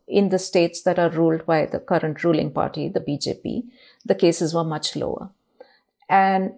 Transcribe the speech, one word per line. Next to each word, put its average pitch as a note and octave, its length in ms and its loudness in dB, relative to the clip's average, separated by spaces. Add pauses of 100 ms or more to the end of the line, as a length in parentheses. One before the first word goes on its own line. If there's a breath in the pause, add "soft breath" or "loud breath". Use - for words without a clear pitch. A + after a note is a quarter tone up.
in G3+ 220 2
the F#3 100 2
states E3+ 420 0
that F3 160 0
are E3+ 140 2
ruled D#3+ 340 2
by D#3 220 2
the - 120 -4
current D#3+ 440 -2
ruling D3+ 280 2
party, - 380 -4
the - 120 -4
B - 180 -6
J - 160 -6
P, - 300 -6 (380 loud breath)
the - 120 0
cases E3+ 400 2
were E3 80 0
much D#3 320 -6
lower. - 340 -6 (800 soft breath)
And F#3+ 480 2